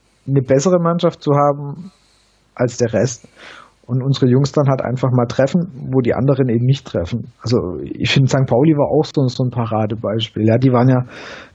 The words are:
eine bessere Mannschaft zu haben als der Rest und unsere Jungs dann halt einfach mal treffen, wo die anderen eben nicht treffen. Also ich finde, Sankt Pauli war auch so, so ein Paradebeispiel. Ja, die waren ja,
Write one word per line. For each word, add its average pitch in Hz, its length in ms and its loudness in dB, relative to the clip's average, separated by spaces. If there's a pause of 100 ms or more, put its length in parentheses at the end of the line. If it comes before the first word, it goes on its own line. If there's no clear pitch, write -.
(260)
eine 139 160 2
bessere 143 360 2
Mannschaft 170 440 -2
zu 151 100 -2
haben 143 580 -2 (640)
als 123 220 -2
der 117 160 -2
Rest - 340 -2 (600)
und 127 160 -4
unsere 131 280 0
Jungs 135 220 2
dann 143 140 2
halt 135 140 0
einfach 131 320 -2
mal 123 140 2
treffen, 139 640 -2
wo 131 80 2
die - 140 0
anderen 135 340 0
eben 120 160 0
nicht 135 220 0
treffen. 107 440 -6 (120)
Also 90 400 -2
ich - 280 -6
finde, 135 200 4
Sankt 131 180 0
Pauli 143 240 4
war 143 160 0
auch 147 160 2
so, 139 240 -2
so 127 160 -4
ein 123 60 -2
Paradebeispiel. 110 960 -2
Ja, 110 100 4
die 127 160 2
waren 123 160 4
ja, 127 160 2 (500)